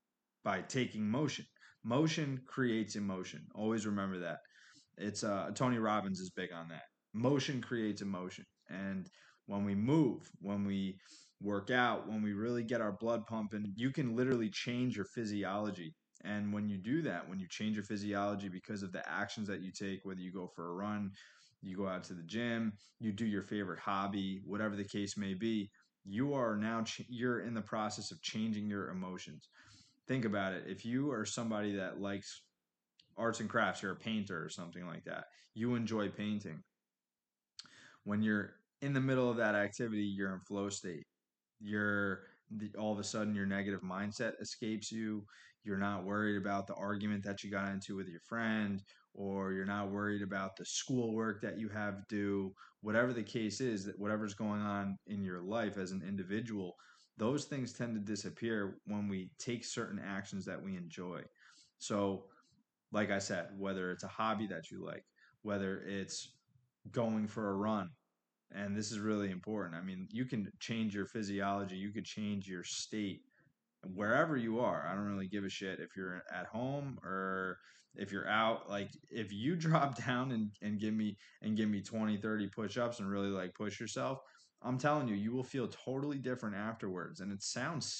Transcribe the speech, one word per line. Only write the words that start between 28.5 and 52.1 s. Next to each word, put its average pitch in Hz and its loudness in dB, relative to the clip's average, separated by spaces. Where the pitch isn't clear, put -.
your 101 0
emotions. 92 -6
Think 127 0
about 98 0
it. 90 -4
If 98 -6
you 131 2
are 110 0
somebody 107 0
that 95 -2
likes 98 -6
arts 110 4
and 107 0
crafts, 101 4
you're 98 0
a 87 -4
painter 98 0
or 80 -6
something 87 -8
like 85 -8
that, 85 -6
you 120 2
enjoy 110 2
painting. 104 -2
When 104 0
you're 107 2
in 139 0
the 135 4
middle 131 6
of 117 2
that 107 4
activity, 104 2
you're 98 0
in 90 -6
flow 101 -2
state. 95 -6
You're 104 2
the, 107 -6
all 107 2
of 101 0
a 101 -2
sudden 107 0
your 101 2
negative 98 0
mindset 104 -2
escapes 110 -4
you. 107 -2
You're 101 -2
not 101 2
worried 104 4
about 101 0
the - -4
argument 104 0
that 101 -4
you 101 -4
got 98 2
into 98 -4
with 95 -4
your 82 -12
friend, 107 2
or 98 0
you're 95 0
not 101 0
worried 104 2
about 98 -2
the - -8
schoolwork 110 2
that 104 -2
you 110 -2
have 101 -2
due, 101 2